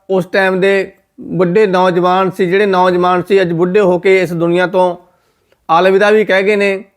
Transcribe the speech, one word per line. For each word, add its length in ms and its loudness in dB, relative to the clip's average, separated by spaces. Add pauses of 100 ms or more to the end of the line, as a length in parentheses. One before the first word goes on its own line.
(100)
ਉਸ 160 -2
ਟਾਈਮ 340 -2
ਦੇ 320 0 (280)
ਬੁੱਢੇ 460 0
ਨੌਜਵਾਨ 640 0
ਸੀ, 160 -4
ਜਿਹੜੇ 200 0
ਨੌਜਵਾਨ 560 0
ਸੀ, 180 0
ਅੱਜ 120 -2
ਬੁੱਢੇ 280 0
ਹੋ 180 2
ਕੇ 240 2
ਇਸ 100 -4
ਦੁਨੀਆ 340 0
ਤੋਂ 300 0 (840)
ਅਲਵਿਦਾ 320 2
ਵੀ 140 2
ਕਹਿ 180 0
ਗਏ 140 0
ਨੇ। 280 -2 (120)